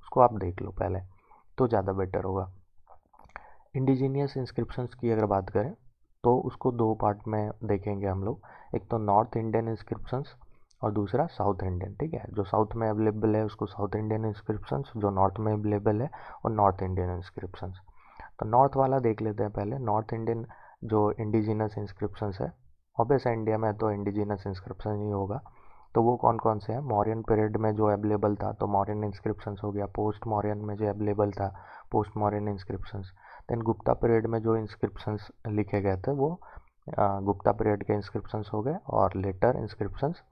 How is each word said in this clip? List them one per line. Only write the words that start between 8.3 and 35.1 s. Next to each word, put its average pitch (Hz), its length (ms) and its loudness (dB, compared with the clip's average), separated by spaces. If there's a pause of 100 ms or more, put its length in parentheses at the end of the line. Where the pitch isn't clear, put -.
एक - 140 -6
तो 117 80 0
नॉर्थ 110 400 4
इंडियन 113 320 0
इंस्क्रिप्शंस - 680 -6 (480)
और 110 80 2
दूसरा 101 340 0
साउथ 101 380 0
इंडियन, 95 320 -4
ठीक 160 180 -4
है। 117 160 -8
जो 101 140 -2
साउथ 104 320 2
में 113 140 0
अवेलेबल 107 460 2
है 107 100 2
उसको 104 200 -6
साउथ 101 300 -6
इंडियन 107 300 -2
इंस्क्रिप्शंस, 110 720 -4
जो 101 120 2
नॉर्थ 95 300 4
में 107 140 0
अवेलेबल 104 480 2
है 143 60 -2 (380)
वो 117 40 2
नॉर्थ 101 340 4
इंडियन 92 260 -2
इंस्क्रिप्शंस। 90 680 -10 (600)
तो - 60 -2
नॉर्थ 131 300 4
वाला 135 240 4
देख 113 220 0
लेते 110 220 -2
हैं 104 80 -2
पहले, 107 260 -4
नॉर्थ 110 360 -2
इंडियन 113 320 -4 (380)
जो 107 280 4
इंडिजिनस 107 680 0
इंस्क्रिप्शंस 101 640 -6
है, - 120 -4 (460)
ऑब्वियस 127 280 2
है 117 60 2
इंडिया 110 240 0
में 107 160 0
तो 107 180 0
इंडिजिनस 101 560 -2
इंस्क्रिप्शन 104 540 -6
ही 104 80 -4
होगा। 101 320 -2 (540)
तो 117 80 6
वो 120 140 6
कौन 117 200 4
कौन 110 220 2
से 110 140 -4
हैं? 123 60 -2
मौर्यन 110 420 0
पीरियड 107 360 2
में 110 180 2
जो 107 100 2
अवेलेबल 104 500 2
था, 101 160 -4
तो 110 160 -2
मौर्यन 104 360 0
इंस्क्रिप्शंस 104 600 -6
हो 104 80 -4
गया, 101 140 -2
पोस्ट 104 420 -2
मौर्यन 104 300 0
में 104 180 -6
जो 104 140 0
अवेलेबल 104 420 2
था, 98 340 -6 (260)
पोस्ट 107 260 0
मौर्यन 104 300 0
इंस्क्रिप्शंस। 98 640 -8 (380)
Then 117 140 -2
गुप्ता 113 300 0
पीरियड 117 340 2
में 113 120 0
जो 113 160 2
इंस्क्रिप्शंस 107 760 -6 (160)